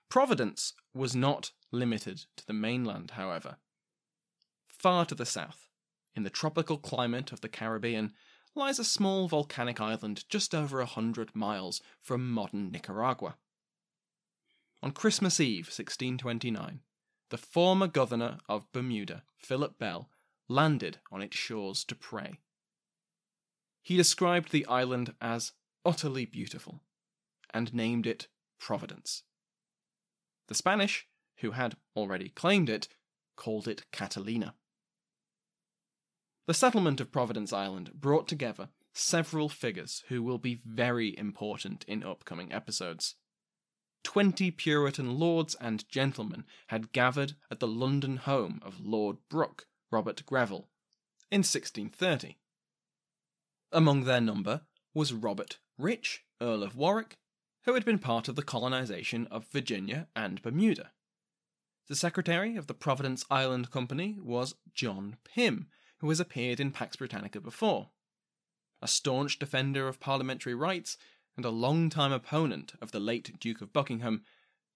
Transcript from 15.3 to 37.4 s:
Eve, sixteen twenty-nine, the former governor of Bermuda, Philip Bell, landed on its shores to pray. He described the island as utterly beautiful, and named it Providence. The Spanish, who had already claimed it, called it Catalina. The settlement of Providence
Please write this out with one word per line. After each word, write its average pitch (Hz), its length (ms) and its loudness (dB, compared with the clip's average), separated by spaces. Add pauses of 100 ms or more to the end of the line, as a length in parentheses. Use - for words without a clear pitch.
Eve, 107 320 0
sixteen 127 460 -4
twenty-nine, 117 600 -4 (500)
the 120 80 -6
former 185 480 4
governor 120 540 0 (100)
of 104 220 -4
Bermuda, 120 500 -4 (160)
Philip 135 400 -4
Bell, 87 320 -6 (400)
landed 131 480 4 (140)
on 98 100 -8
its - 160 -6
shores 101 460 -4
to - 100 -6
pray. - 460 -10 (1400)
He 180 120 2
described 175 560 6
the 147 140 4
island 123 560 2
as 117 300 -2 (340)
utterly 139 400 2
beautiful, - 560 -10 (720)
and 117 180 -2
named 117 360 0
it - 200 -4 (320)
Providence. - 600 -6 (1300)
The 139 80 -6
Spanish, 202 500 2 (320)
who 110 140 -4
had 120 240 -2 (200)
already 98 340 -4
claimed 175 400 4
it, 107 180 -2 (480)
called 107 320 -6
it - 240 -6
Catalina. 104 640 -4 (1900)
The 170 80 2
settlement 190 440 6
of 131 120 -6
Providence 113 420 0